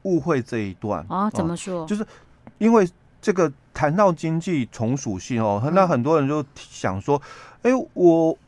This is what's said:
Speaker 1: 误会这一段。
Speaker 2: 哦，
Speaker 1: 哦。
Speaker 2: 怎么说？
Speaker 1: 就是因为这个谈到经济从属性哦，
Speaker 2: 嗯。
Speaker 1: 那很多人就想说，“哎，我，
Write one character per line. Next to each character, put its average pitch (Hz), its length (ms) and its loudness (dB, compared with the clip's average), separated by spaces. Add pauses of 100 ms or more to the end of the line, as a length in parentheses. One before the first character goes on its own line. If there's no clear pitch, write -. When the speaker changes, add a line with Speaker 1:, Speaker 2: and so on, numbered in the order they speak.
Speaker 1:
误 180 160 2
会 143 220 -2
这 123 160 -6
一 101 160 -4
段。 87 340 -6
Speaker 2:
哦， 185 200 -4
Speaker 1:
哦。 220 40 -4
Speaker 2:
怎 175 140 -4
么 170 100 -4
说？ 170 300 -8
Speaker 1:
就 202 100 -4
是 214 80 -6 (540)
因 226 160 4
为 202 160 4 (320)
这 220 120 -2
个 170 180 2 (200)
谈 151 240 0
到 202 160 4
经 160 280 -2
济 156 320 -2
从 120 260 -2
属 101 220 -6
性 113 240 -4
哦， 104 200 0
Speaker 2:
嗯。 147 120 0
Speaker 1:
那 190 100 4
很 156 160 0
多 151 180 2
人 139 80 0
就 151 160 -2 (120)
想 - 440 -6
说 143 220 0 (420)
，“哎， 240 80 2 (220)
我， 165 440 4 (100)